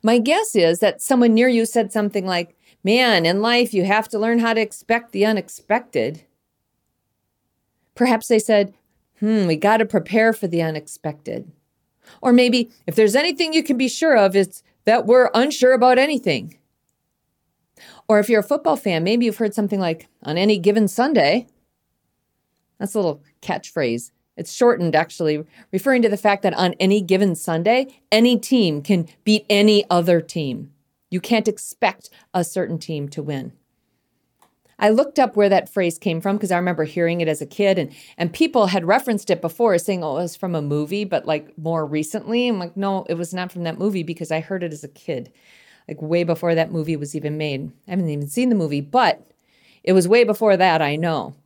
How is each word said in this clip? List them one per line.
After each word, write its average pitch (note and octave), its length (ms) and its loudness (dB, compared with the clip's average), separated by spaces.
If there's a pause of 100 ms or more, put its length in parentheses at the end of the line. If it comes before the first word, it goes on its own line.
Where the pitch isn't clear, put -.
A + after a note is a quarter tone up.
My A3+ 160 2
guess D#4 380 0
is E3+ 240 2
that - 220 0
someone A#3+ 320 4
near A#3 160 4
you A#3 160 0
said A3+ 260 -2
something G3+ 340 -4
like, F3 300 -4 (280)
"Man, G#3+ 440 2
in F#3+ 140 2
life, A#3 320 0
you F#3+ 100 0
have G#3 260 0
to A#3 80 -6
learn A3+ 220 0
how A#3 140 0
to A3 80 0
expect A3+ 500 -6
the G3 140 0
unexpected." F#3+ 1000 -4 (1700)
Perhaps A#3+ 340 0
they A3+ 120 4
said, G#3 340 2 (460)
"Hmm, G#3+ 260 2
we E3 100 0
gotta G#3+ 300 2
prepare A3 480 0
for G#3+ 140 -6
the E3+ 160 -2
unexpected." D3+ 880 -10 (720)
Or B3 120 4
maybe, A#3+ 380 4 (160)
"If E3 80 -6
there's G#3+ 200 4
anything D#4 380 0
you D#4+ 80 4
can D4 160 0
be B3+ 100 0
sure C#4+ 300 2
of, G3 180 4
it's G3 280 0 (220)
that A3+ 200 2
we're B3 300 6
unsure B3+ 380 4
about B3+ 260 6
anything." G#3+ 580 -2 (1500)
Or G#3+ 100 4
if G#3 120 2
you're A3 100 4
a G#3 40 -2
football C#4+ 340 0
fan, E3 260 -2
maybe A#3 220 0
you've G#3+ 120 -2
heard G#3 160 -2
something G#3 260 -2
like, E3 280 -4 (160)
"On D#3 160 -4
any G#3 180 2
given G3+ 300 2
Sunday." A#3+ 580 2 (1300)
That's G3+ 160 -8
a - 20 -2
little E3+ 240 -2 (220)
catchphrase. B2 680 -6 (260)
It's - 160 -14
shortened, F3+ 440 0
actually, D#3 500 -2 (260)
referring B3 300 0
to A3 80 2
the G3+ 80 -2
fact G3+ 240 0
that F#3+ 140 0
on F3+ 240 0
any G3 220 2
given F#3 340 2
Sunday, F#3 500 0 (260)
any A#3 240 4
team G3+ 460 0
can E3 260 0 (160)
beat G#3+ 240 0
any G#3 440 4
other F3 300 2
team. C#3+ 500 -8 (400)
You F3+ 100 -4
can't A3 260 0
expect - 640 -6 (240)
a F3+ 100 0
certain E3+ 360 -6
team D3 300 -10
to D3 120 -12
win. C#3 300 -10 (1300)
I G#3 100 4
looked C4+ 300 0
up B3+ 160 2
where G3+ 140 4
that F#3+ 200 0
phrase F3 300 -4
came E3 200 -4
from G3+ 200 -4
'cause G3 120 -4
I F3 60 0
remember F3 280 -2
hearing E3+ 360 -2
it D#3+ 60 -2
as D3+ 160 -4
a - 20 -12
kid, F#3+ 320 0
and, D#3+ 140 -4 (260)
and E3+ 160 -4
people B3+ 340 0
had F3+ 180 -4
referenced A3 440 -2
it F3+ 100 0
before, F3+ 380 0
saying, F3+ 260 -4
"Oh, D3 140 -4
it E3+ 60 -4
was - 120 -8
from F3+ 200 -6
a D3+ 80 -4
movie," D3+ 420 -4
but, F3+ 220 -4
like, D#3 280 -6
more D#3+ 300 -4
recently. G3+ 600 -4
I'm A3+ 100 -2
like, F3 180 -10
"No, G3 320 -4
it D#3+ 60 -4
was E3+ 220 -8
not F3+ 160 -8
from F3 140 -10
that D#3+ 120 -8
movie," F#3+ 260 -4
because E3 280 -10
I D#3+ 80 -2
heard F3+ 240 -8
it E3 100 -8
as D3 100 -16
a D3 40 -14
kid, - 440 -10 (560)
like, D3+ 140 -12
way E3 220 -2
before E3+ 320 -2
that D#3+ 160 -2
movie D#3+ 240 -4
was D3 200 -10
even D3+ 220 -6
made. D3+ 340 -8 (160)
I G3 40 -10
haven't F3+ 180 -2
even D3 180 -6
seen B3 220 -2
the A#3 60 2
movie, D3 260 -2
but F3+ 460 -2 (560)
it F#3 100 2
was F3 140 4
way A#3 160 6
before G#3 340 2
that, F3 240 4
I D3 140 0
know. D#3 400 -4 (100)